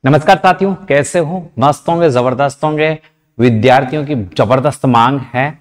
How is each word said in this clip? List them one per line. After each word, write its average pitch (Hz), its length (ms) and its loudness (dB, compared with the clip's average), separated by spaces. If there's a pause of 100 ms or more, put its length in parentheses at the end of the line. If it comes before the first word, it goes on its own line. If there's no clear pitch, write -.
नमस्कार 151 320 2
साथियों, 190 380 0
कैसे 143 440 -2
हो? 165 400 -6
मस्त 139 300 0
होंगे, 170 220 2
जबरदस्त 127 540 -2
होंगे। 156 340 -2 (400)
विद्यार्थियों 127 680 2
की 147 100 -6
जबरदस्त 127 720 -2
मांग 127 340 2 (140)
है 139 260 -4